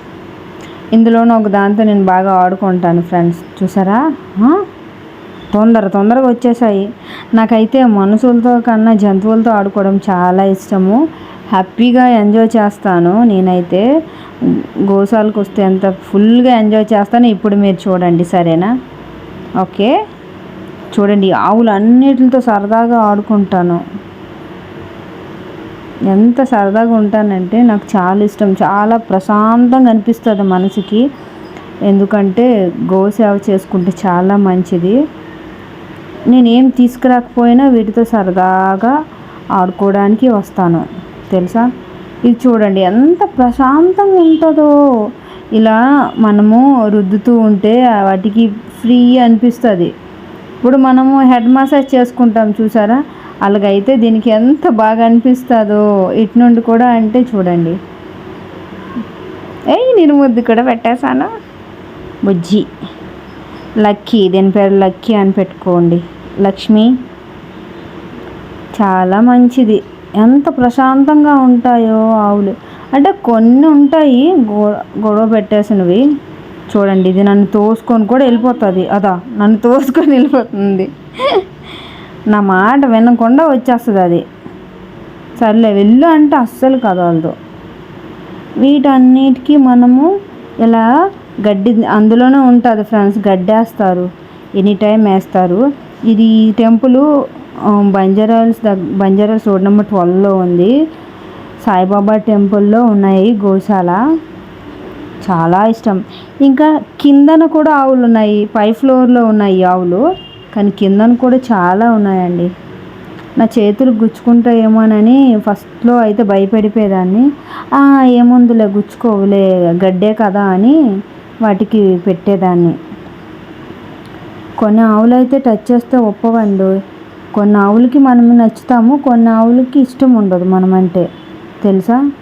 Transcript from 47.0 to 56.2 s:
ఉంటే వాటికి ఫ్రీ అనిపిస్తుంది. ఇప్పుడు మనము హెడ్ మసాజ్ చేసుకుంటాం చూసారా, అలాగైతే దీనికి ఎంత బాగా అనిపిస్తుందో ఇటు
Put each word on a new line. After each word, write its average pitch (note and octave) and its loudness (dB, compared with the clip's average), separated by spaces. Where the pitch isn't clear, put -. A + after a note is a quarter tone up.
ఉంటే G#3+ 2
వాటికి G#3 0
ఫ్రీ B3 0
అనిపిస్తుంది. A3+ 2
ఇప్పుడు - -6
మనము C4 2
హెడ్ B3 2
మసాజ్ C4+ 0
చేసుకుంటాం A3+ 0
చూసారా, A3 0
అలాగైతే G3+ 0
దీనికి A3+ 0
ఎంత C4 2
బాగా A3+ 0
అనిపిస్తుందో G#3+ 0
ఇటు A3 0